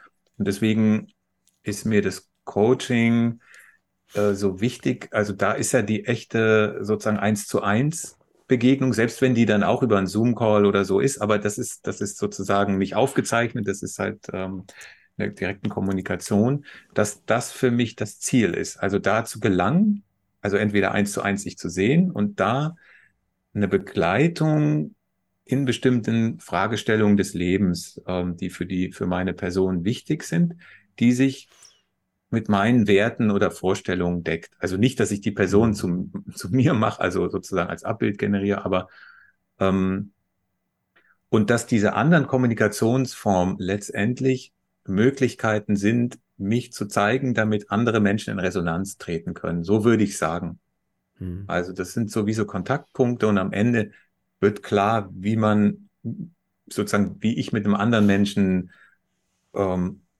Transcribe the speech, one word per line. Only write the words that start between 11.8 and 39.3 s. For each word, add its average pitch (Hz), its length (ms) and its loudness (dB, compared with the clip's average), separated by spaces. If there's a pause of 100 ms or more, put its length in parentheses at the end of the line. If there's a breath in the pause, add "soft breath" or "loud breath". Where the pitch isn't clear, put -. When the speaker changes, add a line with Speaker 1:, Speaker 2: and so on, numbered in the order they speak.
Speaker 1:
das 95 140 -6
ist 107 180 -6
sozusagen 101 600 0
nicht 98 180 -2
aufgezeichnet, 120 720 0
das 98 140 -6
ist - 180 -12
halt, 104 320 -6
ähm, 95 320 -8 (540 loud breath)
in 107 80 -4
der 101 40 -4
direkten 98 380 -6
Kommunikation, 101 960 -2 (300 loud breath)
dass - 320 -2
das 120 260 0
für 127 180 0
mich 120 260 0
das - 240 -10
Ziel 107 340 2
ist. - 240 -6
Also 98 200 0
da 107 260 0
zu - 160 -12
gelangen, 143 640 2 (360)
also 101 160 -2
entweder 101 360 2
eins 101 200 0
zu - 100 -6
eins 101 200 -4
sich - 160 -10
zu 92 100 -8
sehen 127 420 2
und 104 300 -2
da 139 340 0 (800 soft breath)
eine 101 140 0
Begleitung 151 1300 0 (500)
in 135 200 0
bestimmten 113 760 0
Fragestellungen 104 760 2
des - 180 0
Lebens, 90 720 0
ähm, 90 300 -4
die 92 140 -8
für - 160 -8
die, 90 260 -4
für - 140 -6
meine 90 280 -2
Person 92 500 -2
wichtig 127 400 -4
sind, 170 300 0 (460 loud breath)
die 120 120 4
sich 131 360 0 (840 soft breath)
mit 113 180 -2
meinen 104 400 4
Werten 107 420 4
oder 101 200 2
Vorstellungen 90 760 -2
deckt. 82 340 -6
Also 92 180 -4
nicht, 120 240 2
dass 101 100 0
ich 101 100 -4
die 104 120 -4
Person 101 420 2
Speaker 2:
Mhm. - 0 -
Speaker 1:
zum, 90 380 -4 (220)
zu - 160 -10
mir 131 240 4
mache, 107 260 0
also 90 280 0
sozusagen 90 420 -4
als - 140 -10
Abbild 110 340 -2
generiere, 101 460 0
aber, 92 240 -2 (720 loud breath)